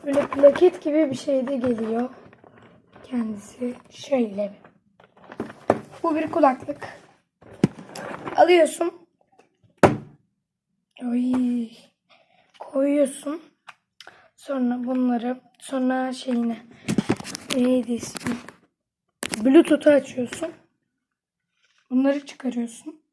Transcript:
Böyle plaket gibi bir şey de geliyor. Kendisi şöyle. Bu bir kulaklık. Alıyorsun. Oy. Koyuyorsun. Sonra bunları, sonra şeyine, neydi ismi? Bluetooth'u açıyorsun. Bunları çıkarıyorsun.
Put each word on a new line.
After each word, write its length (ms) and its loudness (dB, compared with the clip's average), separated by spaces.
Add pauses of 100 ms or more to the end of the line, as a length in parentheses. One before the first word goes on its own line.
Böyle 200 0
plaket 560 4
gibi 280 2
bir 60 -6
şey 320 -2
de 80 -4
geliyor. 540 -4 (920)
Kendisi 720 -8 (160)
şöyle. 640 -4 (1500)
Bu 120 0
bir 160 -4
kulaklık. 580 0 (1500)
Alıyorsun. 560 6 (2000)
Oy. 640 -2 (920)
Koyuyorsun. 840 -2 (920)
Sonra 480 -4
bunları, 560 -2 (180)
sonra 540 -2
şeyine, 440 -2 (1000)
neydi 360 2
ismi? 420 -6 (1120)
Bluetooth'u 460 6
açıyorsun. 600 -2 (1400)
Bunları 360 0
çıkarıyorsun. 760 -10 (100)